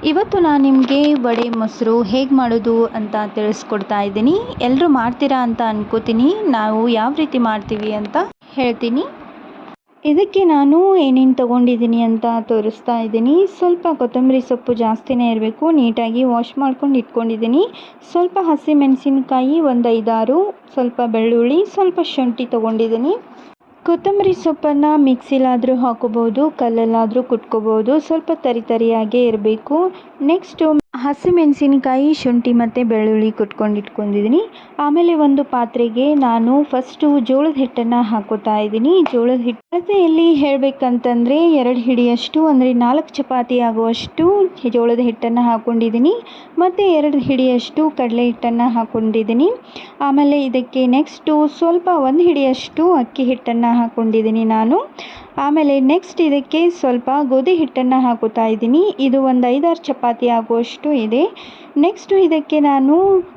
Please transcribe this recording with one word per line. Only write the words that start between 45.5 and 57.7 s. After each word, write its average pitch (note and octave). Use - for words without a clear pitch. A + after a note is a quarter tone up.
ಹಾಕೊಂಡಿದ್ದೀನಿ. A#3
ಮತ್ತೆ F#4
ಎರಡು D4
ಹಿಡಿಯಷ್ಟು B3+
ಕಡಲೆ A#3+
ಹಿಟ್ಟನ್ನು A#3
ಹಾಕೊಂಡಿದ್ದೀನಿ. A3+
ಆಮೇಲೆ C#4+
ಇದಕ್ಕೆ B3+
ನೆಕ್ಸ್ಟು D4+
ಸ್ವಲ್ಪ F4
ಒಂದು E4
ಹಿಡಿಯಷ್ಟು C#4
ಅಕ್ಕಿ B3
ಹಿಟ್ಟನ್ನು A#3
ಹಾಕೊಂಡಿದ್ದೀನಿ A3+
ನಾನು. A3+
ಆಮೇಲೆ C#4+
ನೆಕ್ಸ್ಟ್ F4+
ಇದಕ್ಕೆ C#4+
ಸ್ವಲ್ಪ B3
ಗೋಧಿ C4+
ಹಿಟ್ಟನ್ನು C4